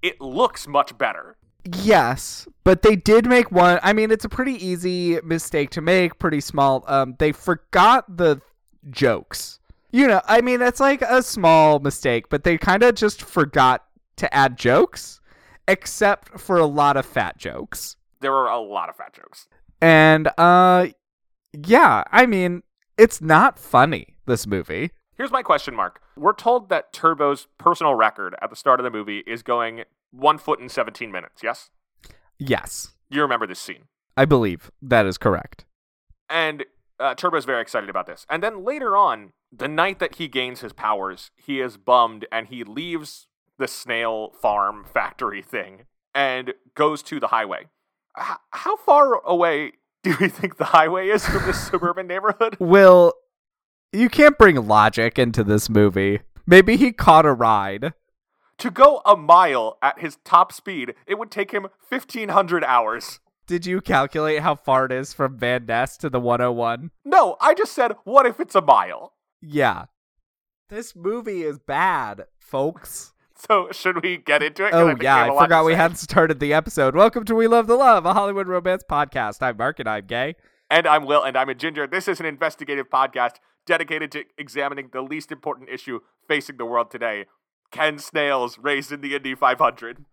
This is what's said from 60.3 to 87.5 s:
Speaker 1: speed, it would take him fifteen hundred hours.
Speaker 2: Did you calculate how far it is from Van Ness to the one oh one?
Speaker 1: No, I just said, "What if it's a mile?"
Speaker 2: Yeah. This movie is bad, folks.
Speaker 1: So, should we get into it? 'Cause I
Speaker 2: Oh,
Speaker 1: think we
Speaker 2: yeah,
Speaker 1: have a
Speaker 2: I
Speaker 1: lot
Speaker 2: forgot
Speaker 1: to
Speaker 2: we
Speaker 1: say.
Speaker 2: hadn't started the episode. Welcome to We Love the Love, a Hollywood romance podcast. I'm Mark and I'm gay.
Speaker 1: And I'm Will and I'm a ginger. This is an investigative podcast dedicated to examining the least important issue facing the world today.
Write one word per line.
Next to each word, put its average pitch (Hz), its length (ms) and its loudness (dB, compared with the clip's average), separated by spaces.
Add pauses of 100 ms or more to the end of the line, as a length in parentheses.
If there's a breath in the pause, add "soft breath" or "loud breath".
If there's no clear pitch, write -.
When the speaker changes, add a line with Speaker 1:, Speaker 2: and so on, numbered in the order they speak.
Speaker 1:
speed, 131 440 -12 (120)
it 202 120 -8
would 220 120 -14
take 196 200 -8
him 196 160 -8 (240)
fifteen 226 400 -10
hundred 175 340 0
hours. 117 560 -2 (260)
Speaker 2:
Did 175 200 -6
you 180 160 -4
calculate 151 580 -2
how 151 140 -2
far 131 320 -2
it 127 60 -6
is 131 200 -8
from 135 240 -6
Van 123 300 -4
Ness 117 320 -4
to 143 100 -8
the 127 100 -2
one 120 220 0
oh 123 120 0
one? 117 380 -6 (140)
Speaker 1:
No, 285 340 2
I 294 140 2
just - 220 -4
said, 240 180 -2 (120)
"What 262 200 4
if 233 160 -2
it's - 140 -10
a 190 80 2
mile?" 95 500 0 (300)
Speaker 2:
Yeah. 139 420 -4 (840)
This 220 280 -16
movie 202 480 -8
is 147 140 -6
bad, 139 680 -4 (160)
folks. - 720 -10 (240)
Speaker 1:
So, 190 340 -2
should 180 320 -6
we 180 140 -6
get 147 260 0
into 156 240 -6
it? 208 40 -2
'Cause 165 100 2
I - 20 6
Speaker 2:
Oh, 170 60 6
Speaker 1:
think 139 120 -2
we 151 40 -6
Speaker 2:
yeah, 135 140 4
Speaker 1:
have 120 100 2
a - 20 -2
Speaker 2:
I 139 40 -2
Speaker 1:
lot 143 100 4
Speaker 2:
forgot 160 160 2
Speaker 1:
to 160 60 2
Speaker 2:
we 160 60 2
Speaker 1:
say. 165 40 0
Speaker 2:
hadn't 170 220 0
started 156 420 0
the 147 140 -2
episode. 147 420 0
Welcome 220 300 2
to 226 80 -2
We 226 120 2
Love 226 200 2
the 233 100 2
Love, 226 300 4
a 185 80 0
Hollywood 196 340 -2
romance 180 400 -4
podcast. 139 540 -4
I'm 123 160 -4
Mark 131 200 -4
and 110 100 -8
I'm 104 180 -8
gay. 123 280 -6 (360)
Speaker 1:
And 160 160 2
I'm 151 180 2
Will 143 180 0
and 131 140 -6
I'm 135 140 -2
a 131 40 -6
ginger. 151 320 -8
This 180 220 -8
is 185 100 -4
an 165 80 -10
investigative 147 640 -8
podcast 127 440 -2 (320)
dedicated 156 460 -4
to 151 120 -12 (140)
examining 139 540 -10
the 131 100 -10
least 147 280 -12
important 135 380 -12
issue 123 320 -14 (260)
facing 143 300 -6
the 120 80 -10
world 117 260 -4
today. 113 360 -8 (440)